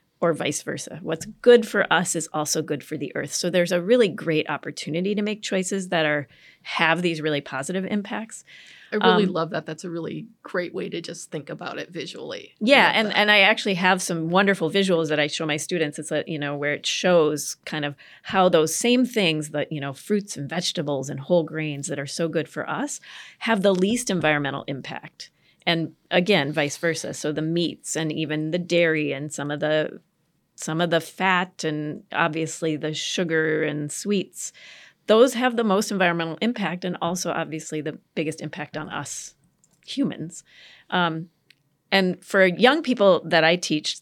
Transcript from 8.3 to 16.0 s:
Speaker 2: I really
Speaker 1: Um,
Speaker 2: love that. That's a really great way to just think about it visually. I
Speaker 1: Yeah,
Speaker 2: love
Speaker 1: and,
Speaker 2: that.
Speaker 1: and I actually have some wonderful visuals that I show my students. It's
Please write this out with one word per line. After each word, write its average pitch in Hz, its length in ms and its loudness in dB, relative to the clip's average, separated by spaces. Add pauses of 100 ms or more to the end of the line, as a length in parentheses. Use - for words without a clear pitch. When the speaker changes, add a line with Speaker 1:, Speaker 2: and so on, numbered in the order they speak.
Speaker 2:
I - 20 -4
really 196 300 6
Speaker 1:
Um, 185 80 0
Speaker 2:
love 165 160 -2
that. 160 160 -6
That's 160 180 -10
a 185 60 -10
really 165 380 -8 (140)
great - 320 -6
way 180 140 -6
to 170 140 -6
just 165 300 -14
think 151 180 -10
about 151 300 -10
it - 100 -10
visually. 160 640 -12
I - 80 -20
Speaker 1:
Yeah, 226 260 8
Speaker 2:
love - 80 2
Speaker 1:
and, 220 140 2
Speaker 2:
that. - 80 0
Speaker 1:
and 208 140 4
I 208 80 8
actually 202 340 4
have 185 280 4
some 165 280 -2
wonderful 185 420 4
visuals 175 380 2
that 151 100 2
I 147 80 2
show 151 180 -4
my 151 120 0
students. 151 420 -4
It's 151 120 -10